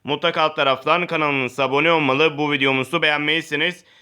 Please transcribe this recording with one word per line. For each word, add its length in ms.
mutlaka 380
alt 140
taraftan 520
kanalımıza 560
abone 280
olmalı, 460
bu 140
videomuzu 500
beğenmelisiniz. 840